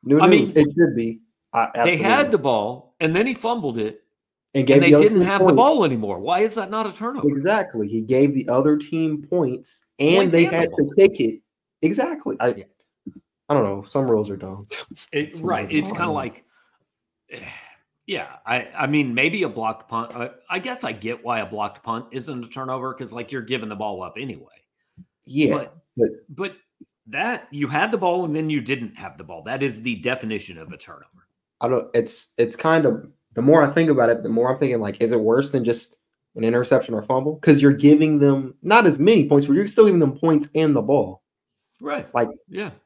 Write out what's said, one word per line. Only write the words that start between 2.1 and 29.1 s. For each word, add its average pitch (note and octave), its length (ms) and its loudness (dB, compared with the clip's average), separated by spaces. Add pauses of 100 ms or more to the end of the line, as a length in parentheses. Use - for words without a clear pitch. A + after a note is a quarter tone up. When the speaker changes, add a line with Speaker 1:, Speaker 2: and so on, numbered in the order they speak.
Speaker 1:
absolutely. C#4+ 200 2
Speaker 2:
the G#3+ 80 0
ball, B2 640 -4
and D#3+ 140 -2
then G#3+ 120 0
he C4 60 -4
fumbled G#3 440 -6
it, G#2+ 240 -6 (540)
Speaker 1:
And C3+ 100 0
gave C3+ 120 6
Speaker 2:
and D#3 60 8
they E3+ 80 6
Speaker 1:
the C#3+ 40 10
other D3+ 80 8
Speaker 2:
didn't G#3+ 160 6
Speaker 1:
team F3+ 80 4
Speaker 2:
have G3 140 0
the F#3+ 60 6
Speaker 1:
points. D#3+ 100 6
Speaker 2:
ball C4+ 260 4
anymore. G#2+ 360 -2
Why E3 200 -2
is G#3+ 160 -2
that F#3 140 -6
not G#3+ 180 -6
a F#3+ 60 -10
turnover? A3+ 340 -6
Speaker 1:
Exactly. C#3 640 -2
He A2+ 120 -4
gave C3 320 2
the B2 140 -4
other C#3 300 2
team D#3 520 -4
points, C#3 580 -6 (120)
and D#3 160 4
Speaker 2:
Points F#3+ 180 4
Speaker 1:
they E3 120 6
Speaker 2:
and E3 80 -2
the - 40 -2
Speaker 1:
had E3 160 0
to D3+ 100 0
Speaker 2:
ball. C#3+ 140 -4
Speaker 1:
kick G3 220 4
it. - 220 -2 (400)
Exactly. C4+ 580 -4
I, A#2+ 80 0
Speaker 2:
Yeah. G2+ 160 -4 (880)
Speaker 1:
I D3 40 2
don't B2+ 120 2
know. G2 180 -6
Some C3+ 260 -4
rules G#2+ 200 0
are G2 80 -8
dumb. F#2+ 300 -16 (220)
<laughs> - 220 -20
Speaker 2:
It, D#3 240 -6
Speaker 1:
Some D#3+ 100 -10
Speaker 2:
right. - 240 -4
Speaker 1:
rules D#3 40 -8
are D#3 40 0
Speaker 2:
It's D3 140 -4
kinda F3 140 -4
Speaker 1:
dumb. D#3+ 100 -4
Speaker 2:
like, C3 300 -10 (840)
<sighs> - 800 -20
yeah, E2+ 380 -12
I, A#2 300 -4
I C3+ 120 -4
mean, C#3 260 -2
maybe E3 300 0
a D3 60 -4
blocked A2 400 -8
punt. A#2 260 -8
Uh, A#2+ 140 -10 (200)
I F#3 100 -6
guess B3 240 -12
I A#2 80 -6
get A2 320 -10
why A#2 160 -4
a G#2 60 -6
blocked G#2 380 -10
punt A#2 280 -8
isn't B2+ 320 -12
a A#2 40 -18
turnover, C3 460 -10
'cause, A#2+ 200 -16
like, A#2+ 180 -14
you're C3 100 -8
giving A2+ 280 -6
the G#2 60 -10
ball G2 280 -8
up F2 140 -16
anyway. A2+ 300 -14 (800)
Speaker 1:
Yeah, C3+ 320 0
Speaker 2:
But, - 200 -12 (200)
Speaker 1:
but A#2+ 120 2 (200)
Speaker 2:
but F#3 260 -10 (520)
that, G#3 440 -6
you C#3+ 160 -6
had D#3 240 -2
the A3+ 60 -2
ball F3+ 280 -2
and D3+ 100 -4
then D#3 140 -4
you D3 120 -2
didn't A#2 360 -8
have F#2 200 -18